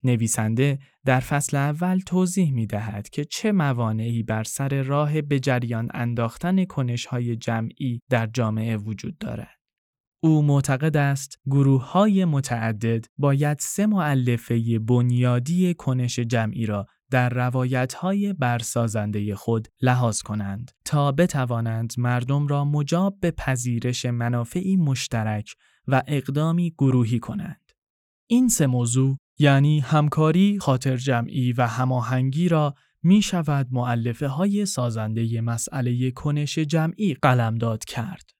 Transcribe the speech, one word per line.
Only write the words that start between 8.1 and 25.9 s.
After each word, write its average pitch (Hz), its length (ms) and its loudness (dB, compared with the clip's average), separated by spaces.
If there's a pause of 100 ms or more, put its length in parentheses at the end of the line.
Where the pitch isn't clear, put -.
در 113 160 2
جامعه 113 500 -2
وجود 104 420 -8
دارد. - 400 -10 (640)
او 156 200 4
معتقد 143 540 2
است 139 500 -2
گروه‌های 139 760 4
متعدد 113 840 -2 (120)
باید 143 420 2
سه - 260 -2
مؤلفهٔ 123 920 0
بنیادی 123 960 2
کنش 127 440 -2
جمعی 113 480 -2
را 101 200 -2 (240)
در 123 180 2
روایت‌های 127 1040 -2
برسازندهٔ 113 1000 -2
خود 113 340 -2 (140)
لحاظ 123 400 2
کنند 104 480 -8 (140)
تا 143 280 0
بتوانند 117 840 -2
مردم 123 500 0
را 143 180 -2
مجاب 147 560 0
به - 100 0
پذیرش 123 760 -2
منافعی 120 680 0
مشترک 113 760 -2 (340)
و 131 180 2